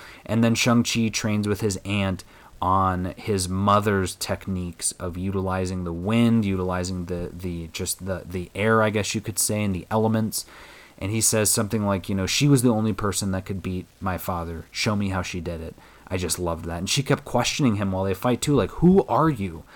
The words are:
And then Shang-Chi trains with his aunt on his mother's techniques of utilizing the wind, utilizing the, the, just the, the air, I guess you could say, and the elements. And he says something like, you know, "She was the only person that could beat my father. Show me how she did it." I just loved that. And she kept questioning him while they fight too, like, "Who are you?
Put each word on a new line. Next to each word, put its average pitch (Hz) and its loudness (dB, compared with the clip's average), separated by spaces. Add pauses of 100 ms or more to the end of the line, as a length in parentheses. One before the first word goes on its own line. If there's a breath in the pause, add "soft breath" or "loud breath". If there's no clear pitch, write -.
(260 loud breath)
And 113 2
then 117 4
Shang-Chi 117 2
trains 107 0
with 104 0
his 98 0
aunt 98 0 (380 loud breath)
on 92 2
his 95 -2
mother's 101 2
techniques 90 -6
of 90 -8
utilizing 92 -2
the 85 -4
wind, 113 4
utilizing 92 -2
the, 87 -6
the, 85 -8
just - -6
the, 95 -4
the 90 -6
air, 110 4
I 107 2
guess 104 -2
you 110 -2
could - -6
say, 107 0
and 101 0
the 87 -6
elements. 110 0 (520 loud breath)
And 95 -6
he 110 -2
says 107 2
something 107 0
like, 98 0
you 101 -2
know, 95 0
"She 143 2
was 139 6
the 123 4
only 110 0
person 101 -2
that 92 -4
could 95 -8
beat 92 -6 (160)
my 92 -2
father. 85 -6
Show 107 0
me 101 0
how 92 0
she 90 -8
did 82 -6
it." - -12 (380 loud breath)
I 95 0
just 90 -2
loved 85 -4
that. 82 -6
And 95 -4
she 139 0
kept 139 0
questioning 120 0
him 101 -2
while 95 -2
they 98 0
fight 120 0
too, 147 2
like, 98 2
"Who 185 6
are 143 4
you? 95 -4 (120 loud breath)